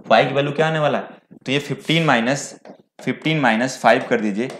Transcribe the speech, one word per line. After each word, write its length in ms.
y 160
की 60
वैल्यू 200
क्या 140
आने 120
वाला 180
है? 100
तो 60
ये 80
फ़िफ़्टीन 460
माइनस, 380
फ़िफ़्टीन 400
माइनस 380
फ़ाइव 320
कर 120
दीजिए 260